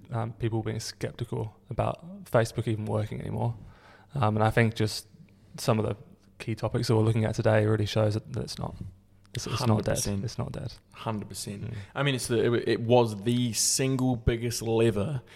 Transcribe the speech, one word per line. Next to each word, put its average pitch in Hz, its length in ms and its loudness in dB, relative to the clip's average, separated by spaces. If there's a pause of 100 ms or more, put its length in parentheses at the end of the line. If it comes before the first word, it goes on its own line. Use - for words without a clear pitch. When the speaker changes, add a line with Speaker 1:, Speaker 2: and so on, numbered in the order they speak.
(140)
Speaker 1:
um, 113 240 -4
people 113 240 -2
being 113 180 -4
skeptical - 760 -6 (140)
about 165 560 -4
Facebook 117 440 0
even 107 180 -2
working 110 340 -2
anymore. 113 340 -2 (600)
Um, 107 220 2
and 107 80 4
I 110 60 4
think 113 240 4
just - 320 -2 (520)
some 113 200 2
of 107 60 0
the 110 120 -2 (420)
key 113 160 -4
topics 113 340 -2
that 113 80 6
we're 110 60 6
looking 110 240 2
at - 80 -2
today 107 320 4
really 107 200 2
shows 107 280 2
that, - 180 -6
that - 120 -4
it's - 140 -10
not. - 160 -6 (600)
It's, - 120 -6
it's 113 200 -2
not 110 180 4
dead. 104 40 0
Speaker 2:
Hundred 107 80 2
percent. 101 280 -2
Speaker 1:
It's - 140 -8
not - 140 -6
dead. 131 200 -8 (200)
Speaker 2:
Hundred 104 360 -6
percent. 104 420 -10
Speaker 1:
Mm. 113 40 -8 (200)
Speaker 2:
I 135 80 -2
mean, 139 120 2
it's 120 120 -4
the, 117 280 4
it, - 140 0
it 113 120 2
was 113 440 4
the 120 280 2
single 127 640 2
biggest 117 460 0
lever 113 580 2 (160)